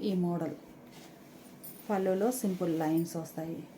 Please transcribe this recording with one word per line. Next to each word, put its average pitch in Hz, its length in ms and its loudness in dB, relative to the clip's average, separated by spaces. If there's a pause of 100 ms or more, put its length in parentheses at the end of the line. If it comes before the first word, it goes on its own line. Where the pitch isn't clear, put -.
(100)
ఈ 190 40 4 (120)
మోడల్. 170 300 0 (1300)
పళ్ళులో 190 400 4 (140)
సింపుల్ 180 300 2 (100)
లైన్స్ 165 400 2
వస్తాయి. 165 360 -6 (200)